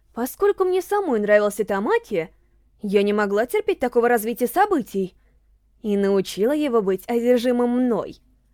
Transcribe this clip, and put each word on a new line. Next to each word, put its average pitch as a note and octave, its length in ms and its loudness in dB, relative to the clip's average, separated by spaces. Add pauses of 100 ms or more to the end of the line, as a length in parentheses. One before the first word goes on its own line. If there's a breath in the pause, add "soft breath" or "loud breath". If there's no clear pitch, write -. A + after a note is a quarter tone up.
(140)
Поскольку F#4+ 500 -2
мне F#4 180 0
самой F4 380 -2
нравился G#3 460 2
Тамаки, G#3 640 -2 (520)
я G3+ 220 2
не G#3 80 2
могла G#3 340 0
терпеть G#4 340 -2
такого A#3+ 280 2
развития A#3 400 0
событий B3+ 720 -2 (640)
и G#3 160 -2
научила G3 580 0
его C4+ 260 0
быть F#3+ 260 -2
одержимым A#3+ 640 2
мной, A#3+ 520 -2 (320)